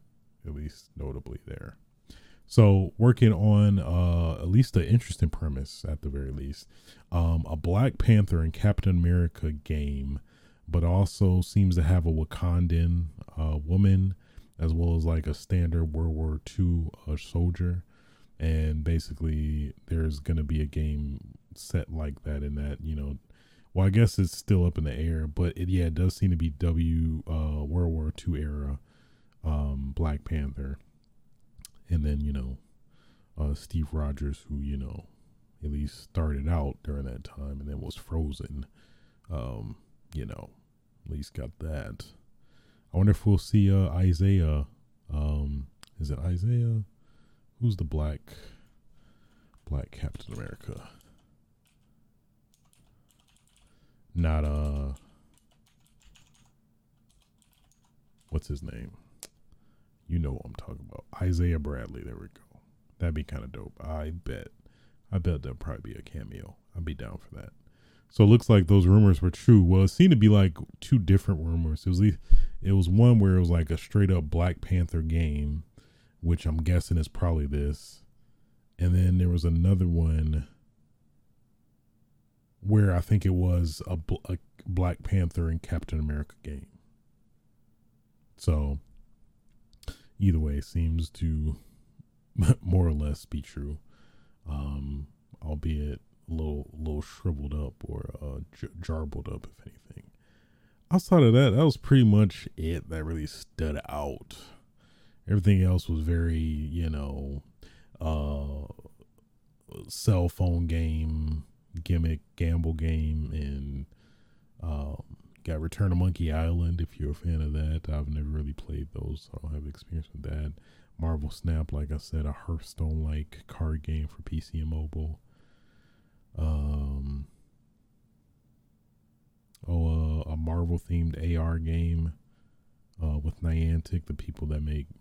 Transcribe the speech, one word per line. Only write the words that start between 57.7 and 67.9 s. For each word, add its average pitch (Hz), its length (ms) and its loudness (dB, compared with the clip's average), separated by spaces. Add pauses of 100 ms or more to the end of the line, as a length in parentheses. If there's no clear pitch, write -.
what's 80 180 -6
his 71 140 -8
name? 60 300 -14 (1120)
You 85 120 -2
know 73 140 -2
what - 120 -10
I'm 55 120 -18
talking - 300 -16
about. - 200 -20 (160)
Isaiah 87 360 2
Bradley. 71 440 -8
There - 140 -14
we - 100 -18
go. - 340 -20 (380)
That'd 85 160 -2
be 76 100 -6
kinda - 220 -12
dope. - 340 -16
I 78 300 -8
bet. 60 380 -12 (640)
I 98 60 -4
bet 82 260 -2
there'll 64 140 -10
probably - 380 -12
be - 40 -14
a - 40 -16
cameo. - 540 -14 (200)
I'd 85 80 -8
be 82 80 -6
down - 260 -12
for - 180 -20
that. - 180 -16 (560)